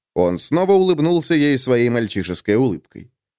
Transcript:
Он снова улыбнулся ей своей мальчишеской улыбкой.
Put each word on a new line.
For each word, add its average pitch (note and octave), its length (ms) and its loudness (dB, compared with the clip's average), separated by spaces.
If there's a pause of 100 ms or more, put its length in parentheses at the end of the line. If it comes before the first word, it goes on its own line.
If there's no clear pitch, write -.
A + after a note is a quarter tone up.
(140)
Он F2 260 0
снова F3+ 340 0
улыбнулся E3+ 640 0
ей D3 220 2
своей B2 320 2
мальчишеской G#2 640 -2
улыбкой. A2+ 560 -4 (280)